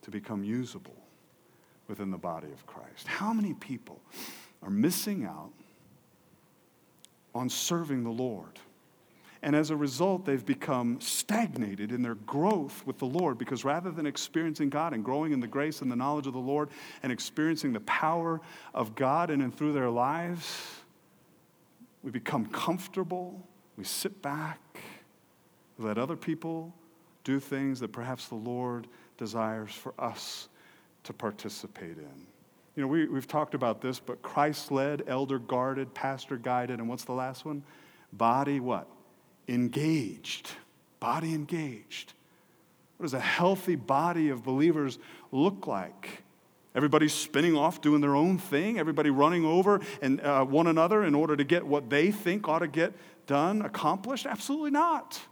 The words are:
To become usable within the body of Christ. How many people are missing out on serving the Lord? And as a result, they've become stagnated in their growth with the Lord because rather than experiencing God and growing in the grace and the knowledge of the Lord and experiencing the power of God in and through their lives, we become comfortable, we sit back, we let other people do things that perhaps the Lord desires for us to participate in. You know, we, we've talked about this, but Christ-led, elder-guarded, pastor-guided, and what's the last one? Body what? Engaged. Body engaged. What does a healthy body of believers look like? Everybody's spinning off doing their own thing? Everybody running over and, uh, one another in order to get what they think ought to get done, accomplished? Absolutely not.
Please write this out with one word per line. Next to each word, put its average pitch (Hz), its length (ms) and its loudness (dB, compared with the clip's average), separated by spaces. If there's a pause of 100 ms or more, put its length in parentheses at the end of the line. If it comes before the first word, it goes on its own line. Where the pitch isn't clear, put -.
To - 80 -16
become 104 320 -6
usable 107 580 -6 (840)
within 101 240 -6
the 92 80 -6
body 80 320 -6
of - 160 -20
Christ. - 400 -18
How 208 260 -4
many 208 220 0
people - 440 -12 (600)
are - 80 -12
missing 151 560 0
out 78 280 -12 (1800)
on 123 160 -2
serving 147 540 -2
the 117 80 -2
Lord? 113 480 -4 (840)
And 143 140 2
as 151 140 4
a 156 80 0
result, 165 480 0
they've 131 200 0
become 127 540 0
stagnated 123 920 -2
in 123 80 -2
their 120 140 -2
growth 143 680 0
with 131 120 -6
the 139 80 -4
Lord 139 320 0
because 123 260 -4
rather 165 260 0
than 160 160 -4
experiencing 156 640 -2
God 151 240 -2
and 113 80 -2
growing 147 300 0
in 139 80 2
the 120 80 -2
grace 147 340 -2
and 135 80 -2
the 123 60 -2
knowledge 139 320 0
of 131 60 -6
the 127 60 -4
Lord 147 300 0 (340)
and 131 80 -2
experiencing 151 600 0
the 110 100 0
power 165 600 0 (320)
of 113 220 -2
God 151 340 2
in 147 100 2
and 127 160 0
through 151 160 0
their 135 180 2
lives, 156 920 -2 (1200)
we 135 80 -10
become 113 360 -2
comfortable, 185 1000 -4 (300)
we 101 80 -10
sit - 360 -6
back, 151 380 -6 (1160)
we 113 80 -8
let 107 120 -2
other 156 200 -2
people 165 580 -6 (480)
do 135 160 0
things 135 400 -2
that 110 140 -6
perhaps 123 340 -8
the 123 80 -10
Lord 120 520 -4 (280)
desires 110 560 -4
for - 260 -12
us - 520 -8 (540)
to 110 100 -12
participate 101 840 -10
in. 69 300 -18 (480)
You 147 80 -2
know, 135 60 0
we, 156 180 2
we've 135 180 -2
talked 151 280 -2
about 123 260 0
this, 127 200 -4
but - 220 -10
Christ-led, 143 840 0
elder-guarded, 131 840 -2
pastor-guided, 127 840 -4
and 117 120 -4
what's 123 160 -8
the 123 80 -6
last 131 320 -6
one? 147 180 -6 (480)
Body 131 480 4
what? 120 300 -2 (580)
Engaged. 123 1040 0 (480)
Body 160 340 -2
engaged. 151 800 -6 (840)
What 180 80 -6
does 131 100 -4
a 131 40 -2
healthy 180 560 2
body 151 540 2
of 123 140 -2
believers 139 560 2 (320)
look 185 340 2
like? - 560 -6 (540)
Everybody's 151 380 6
spinning 170 440 4
off 147 240 2
doing 151 180 8
their 143 160 4
own 175 220 6
thing? 185 400 0
Everybody 156 320 2
running 156 360 6
over 185 360 6 (220)
and, 139 180 2
uh, 139 240 4
one 147 220 4
another 170 360 6
in 151 120 4
order 151 200 4
to 143 80 2
get 170 220 4
what 139 240 2
they 151 220 6
think 202 360 0
ought 160 120 4
to 170 80 0
get 160 260 2 (320)
done, 175 380 4
accomplished? 196 640 -2
Absolutely 285 420 -2
not. 302 500 2 (120)